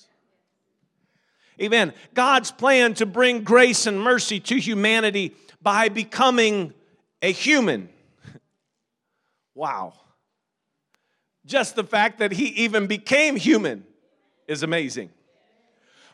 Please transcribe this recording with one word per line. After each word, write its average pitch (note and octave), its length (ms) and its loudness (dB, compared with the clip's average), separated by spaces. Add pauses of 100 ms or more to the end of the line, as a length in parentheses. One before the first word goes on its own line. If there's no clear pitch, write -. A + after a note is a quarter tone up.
(1600)
Amen. G#3 340 0 (180)
God's B3+ 380 2
plan B3 440 2
to A3 120 -2
bring A#3 360 0
grace A#3+ 440 4
and G3+ 140 -4
mercy G#3+ 400 -2
to - 160 -4
humanity G#3+ 800 -2 (280)
by G#3 260 2
becoming A3 840 0 (480)
a F#3 100 0
human. F3+ 640 0
<laughs> - 40 -20 (1600)
Wow. B2 400 -8 (1500)
Just B3 300 -4
the G#3+ 80 -4
fact G#3 340 0
that G#3 120 0
he G#3+ 180 -4
even G#3+ 380 -2
became B3+ 500 0
human E3 480 0 (640)
is D3+ 160 -6
amazing. C#3 460 -6 (1040)